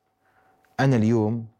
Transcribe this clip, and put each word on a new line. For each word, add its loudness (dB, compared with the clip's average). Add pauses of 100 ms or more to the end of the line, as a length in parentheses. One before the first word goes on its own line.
(800)
أنا 2
اليوم 0 (140)